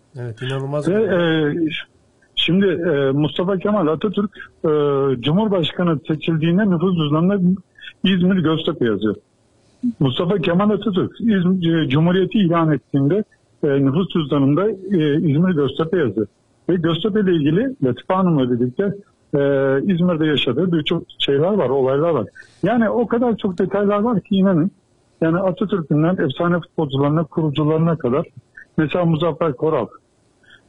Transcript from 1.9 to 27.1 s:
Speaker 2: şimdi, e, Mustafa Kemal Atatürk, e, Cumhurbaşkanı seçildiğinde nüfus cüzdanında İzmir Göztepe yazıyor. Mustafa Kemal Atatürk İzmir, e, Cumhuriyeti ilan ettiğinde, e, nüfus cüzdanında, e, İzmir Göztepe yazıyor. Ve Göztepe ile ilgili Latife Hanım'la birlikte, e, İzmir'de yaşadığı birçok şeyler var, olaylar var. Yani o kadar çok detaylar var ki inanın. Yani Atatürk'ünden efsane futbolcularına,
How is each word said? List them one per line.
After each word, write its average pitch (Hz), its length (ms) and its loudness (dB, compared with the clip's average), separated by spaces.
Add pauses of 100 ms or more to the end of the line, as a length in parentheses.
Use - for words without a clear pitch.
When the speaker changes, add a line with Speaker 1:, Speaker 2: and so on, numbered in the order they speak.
Speaker 2:
şimdi, 196 300 2
e, 143 460 0
Mustafa 175 460 -2
Kemal 202 300 0
Atatürk, 196 440 -2 (340)
e, 160 40 0 (520)
Cumhurbaşkanı 175 880 0
seçildiğinde 170 600 0
nüfus 180 280 0
cüzdanında 160 420 0 (640)
İzmir 185 400 2
Göztepe 160 420 -2
yazıyor. 104 300 0 (840)
Mustafa 170 380 0
Kemal 180 320 0
Atatürk 196 500 -2
İzmir, 180 640 0
e, 139 60 -2
Cumhuriyeti 180 500 2
ilan 165 320 2
ettiğinde, 147 520 0 (400)
e, 156 40 0
nüfus 139 420 2
cüzdanında, 147 600 2
e, 185 480 0
İzmir 170 380 2
Göztepe 160 420 -2
yazıyor. 110 300 2 (420)
Ve 175 60 2
Göztepe 170 440 0
ile 185 160 4
ilgili 170 480 2
Latife 123 300 -2
Hanım'la 160 380 2
birlikte, 123 320 0 (520)
e, 143 40 2 (540)
İzmir'de 165 320 0
yaşadığı 151 460 0
birçok 165 320 -2 (160)
şeyler 147 340 0
var, 156 160 0
olaylar 139 400 0
var. 123 160 0 (380)
Yani 220 260 2
o 226 180 0
kadar 240 300 0
çok 185 200 -4
detaylar 202 420 0
var 208 220 0
ki - 140 -4
inanın. 190 360 2 (500)
Yani 165 160 2
Atatürk'ünden 180 880 0
efsane 170 340 0
futbolcularına, 147 640 -2